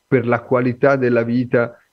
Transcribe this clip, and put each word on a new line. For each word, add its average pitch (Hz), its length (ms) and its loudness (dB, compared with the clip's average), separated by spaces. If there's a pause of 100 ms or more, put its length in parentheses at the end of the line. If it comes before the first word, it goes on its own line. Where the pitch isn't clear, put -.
per 120 200 0
la 120 140 0
qualità 127 560 0
della 120 260 0
vita, 120 580 -2 (120)